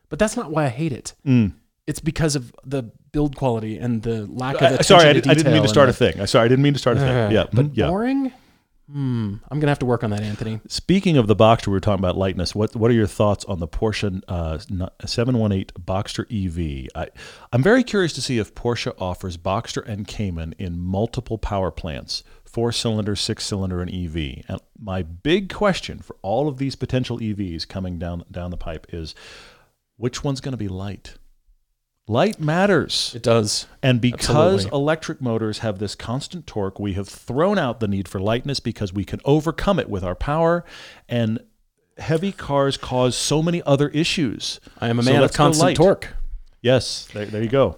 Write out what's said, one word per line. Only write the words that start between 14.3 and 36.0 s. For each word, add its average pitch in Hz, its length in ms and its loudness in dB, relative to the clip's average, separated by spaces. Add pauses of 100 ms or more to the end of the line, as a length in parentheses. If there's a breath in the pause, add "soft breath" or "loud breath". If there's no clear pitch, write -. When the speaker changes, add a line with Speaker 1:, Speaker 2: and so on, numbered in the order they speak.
Speaker 2:
n-, 92 180 -4 (200)
seven 120 320 0
one 107 120 2
eight 95 220 -2
Boxster 95 560 -6
E 98 180 -4
V? 78 460 -6
I, 80 140 -8 (440 loud breath)
I'm 123 120 2
very 240 200 6
curious 190 300 -2
to 131 80 -10
see 123 160 -2
if 104 160 -4
Porsche 120 480 -4
offers 90 360 -6
Boxster 95 500 -4
and 104 200 -8
Cayman 82 520 -6
in 87 200 -8
multiple 101 600 -4
power 95 320 -2
plants, - 520 -10 (200 soft breath)
four-cylinder, 110 720 -4
six-cylinder, 95 640 -4
and 90 80 -6
E 90 160 -6
V. 76 420 -6
And 95 120 -8 (200)
my 95 220 -6
big 147 500 -2
question - 460 -2
for - 240 -18
all 120 260 -2
of 131 120 -6
these 135 160 -4
potential 123 480 -4
E 107 100 -4
Vs 92 320 -6
coming 90 320 -8
down, 85 320 -6
down 87 220 -8
the 85 60 -8
pipe - 360 -10
is, 80 220 -10 (840 loud breath)
which - 260 -6
one's 139 180 -4
gonna 135 160 -8
be 104 100 -6
light? 95 480 -10 (920)
Light 147 320 0
matters. 160 760 0
Speaker 1:
It 117 80 -12
does. 117 420 2 (160)
Speaker 2:
And 123 180 2
because 123 300 0 (360)
Speaker 1:
Absolutely. 147 120 -4
Speaker 2:
electric 156 440 -2
motors 113 380 -2
have 104 200 -4
this 101 160 -6
constant 143 500 -8